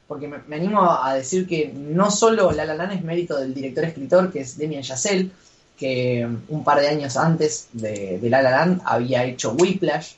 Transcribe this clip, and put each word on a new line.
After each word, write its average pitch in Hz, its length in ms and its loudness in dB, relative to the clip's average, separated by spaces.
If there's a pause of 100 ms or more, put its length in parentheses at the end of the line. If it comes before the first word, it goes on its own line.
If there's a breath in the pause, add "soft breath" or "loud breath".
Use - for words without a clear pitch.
porque 143 220 -10
me, 143 180 -12
me 147 100 -8
animo 196 260 2
a, 135 280 2
a 135 40 0
decir 180 320 -2
que 156 280 -2
no 156 360 0
solo 208 420 4
La 151 120 -2
La 156 100 -4
Land 180 180 -4
es 180 100 -6
mérito 170 340 -4
del 131 180 -4
director-escritor, 156 760 0
que 143 80 -6
es 131 180 -10
Damien 151 240 -6
Chazelle, 185 480 -2 (460 soft breath)
que, 123 480 0
um, 117 240 -6
un 151 160 -6
par 143 160 4
de 143 80 4
años 143 280 -2
antes 156 560 0
de, 104 480 -6
de 117 100 0
La 131 120 6
La 127 100 6
Land 170 320 4
había 123 400 0
hecho 120 280 -4
Whiplash, 160 640 2